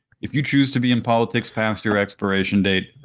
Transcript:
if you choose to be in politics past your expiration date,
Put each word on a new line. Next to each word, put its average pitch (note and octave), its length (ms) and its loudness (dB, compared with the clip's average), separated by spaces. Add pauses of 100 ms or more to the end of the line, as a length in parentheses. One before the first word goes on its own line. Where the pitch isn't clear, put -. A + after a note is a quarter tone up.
(220)
if G#2 120 -10
you D3+ 80 0
choose C#3 300 2
to B2+ 80 -2
be B2 120 0
in A#2 100 2
politics A#2 480 0
past A2 340 -4
your G#2 140 0
expiration G2 680 0
date, F#2 260 0 (160)